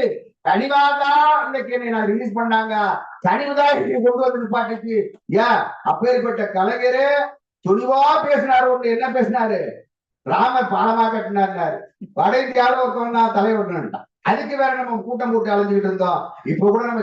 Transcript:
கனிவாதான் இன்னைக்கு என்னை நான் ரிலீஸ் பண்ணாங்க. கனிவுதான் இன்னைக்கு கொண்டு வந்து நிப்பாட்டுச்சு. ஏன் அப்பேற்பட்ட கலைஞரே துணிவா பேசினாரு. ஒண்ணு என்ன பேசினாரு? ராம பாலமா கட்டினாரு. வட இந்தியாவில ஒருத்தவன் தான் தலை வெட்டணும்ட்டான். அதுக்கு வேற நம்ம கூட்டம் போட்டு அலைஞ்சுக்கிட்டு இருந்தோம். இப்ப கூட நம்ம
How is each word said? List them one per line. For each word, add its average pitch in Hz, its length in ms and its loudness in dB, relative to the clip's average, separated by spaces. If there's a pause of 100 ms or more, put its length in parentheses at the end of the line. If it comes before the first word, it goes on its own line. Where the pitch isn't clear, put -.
(480)
கனிவாதான் 285 960 2
இன்னைக்கு 254 280 -6
என்னை 247 160 -4
நான் 214 240 0
ரிலீஸ் 226 260 -4
பண்ணாங்க. 220 360 0 (540)
கனிவுதான் 285 480 2
இன்னைக்கு 135 260 -2
கொண்டு 247 220 2
வந்து 247 180 0
நிப்பாட்டுச்சு. 226 540 -4 (460)
ஏன் - 180 2 (220)
அப்பேற்பட்ட 226 600 0 (120)
கலைஞரே 247 540 0 (560)
துணிவா 247 360 2 (260)
பேசினாரு. 262 480 2
ஒண்ணு 233 220 0
என்ன 247 120 -2
பேசினாரு? 220 520 0 (680)
ராம 254 340 2
பாலமா 220 520 0
கட்டினாரு. 190 640 -2 (360)
வட 185 180 2 (100)
இந்தியாவில 254 420 2
ஒருத்தவன் 233 340 -2
தான் 226 180 2
தலை 208 200 2
வெட்டணும்ட்டான். 175 500 -6 (160)
அதுக்கு - 340 -2
வேற 262 180 2
நம்ம 233 280 -4
கூட்டம் 240 300 -4
போட்டு 208 200 0
அலைஞ்சுக்கிட்டு 202 380 2
இருந்தோம். 185 320 -2 (220)
இப்ப 185 260 2
கூட 226 160 2
நம்ம 226 160 -4